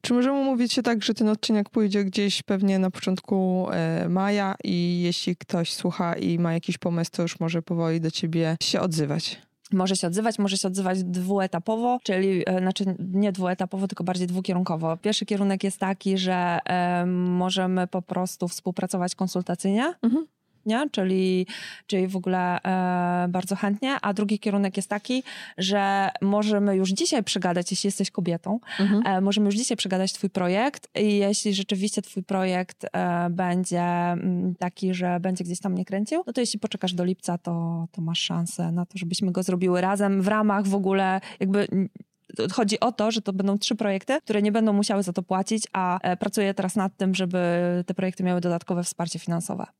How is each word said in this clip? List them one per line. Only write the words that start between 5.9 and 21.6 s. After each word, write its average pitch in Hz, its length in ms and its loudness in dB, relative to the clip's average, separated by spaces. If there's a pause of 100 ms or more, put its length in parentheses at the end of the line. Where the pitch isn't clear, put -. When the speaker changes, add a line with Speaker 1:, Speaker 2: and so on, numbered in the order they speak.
Speaker 1:
i 170 240 0
ma 170 140 2
jakiś 170 240 -2
pomysł, 170 340 -2
to - 100 -4
już 170 180 -4
może 165 220 -2
powoli 165 400 0
do 160 100 -2
ciebie 165 520 0
się - 180 0
odzywać? 156 600 -2 (300)
Speaker 2:
Może 190 240 2
się 185 120 -2
odzywać, 214 320 0
może 196 180 2
się 196 100 -2
odzywać 190 360 0
dwuetapowo, 190 1000 0
czyli, 190 460 2
e, 185 100 2
znaczy 185 240 0 (300)
nie 202 180 4
dwuetapowo, 185 560 -2
tylko 190 160 -6
bardziej 180 240 0
dwukierunkowo. 175 720 0
Pierwszy 208 280 0
kierunek 196 380 0
jest 196 160 -2
taki, 190 380 0
że, 180 420 2 (100)
e, 180 360 2
możemy 180 840 0
po 180 140 -4
prostu 180 460 -4
współpracować 180 680 -4
konsultacyjnie. 196 880 0
Speaker 1:
Mhm. 269 240 2 (400)
Speaker 2:
Nie? 247 260 0
Czyli, 185 560 2 (400)